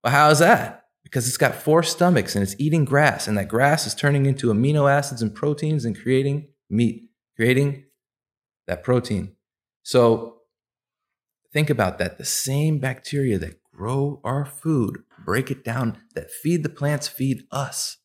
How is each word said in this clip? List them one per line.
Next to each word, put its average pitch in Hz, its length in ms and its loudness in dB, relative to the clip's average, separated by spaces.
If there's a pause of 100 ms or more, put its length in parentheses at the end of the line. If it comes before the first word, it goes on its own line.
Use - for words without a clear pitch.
Well, 117 80 0
how 147 180 6
is 151 100 6
that? - 460 2 (180)
Because 120 240 -4
it's 127 100 -4
got 139 180 2
four 160 280 2
stomachs 170 520 0
and 101 80 2
it's 95 140 -4
eating 151 280 0
grass, 139 420 2
and 104 100 0
that 98 120 -4
grass 139 360 2
is 110 80 -8
turning 143 320 0
into 135 220 0
amino 139 440 2
acids 139 300 -2
and 107 120 -2
proteins 147 520 -4
and 107 140 -6
creating 139 480 -2 (220)
meat, 110 400 -2 (260)
creating 135 500 0 (840)
that 90 160 -8
protein. 110 520 -2 (480)
So 117 540 2 (1120)
think 151 180 0
about 110 280 0
that. 90 200 -4
The - 80 -16
same 147 540 -2
bacteria 131 600 -2
that 78 200 -10 (140)
grow 139 500 -4
our 139 220 -4
food, 139 580 -4 (220)
break 127 260 -2
it 135 120 -8
down, 117 340 -4 (180)
that - 160 -10
feed 160 320 -4
the 151 60 -6
plants, 147 380 -4
feed 131 440 -4
us. - 520 -8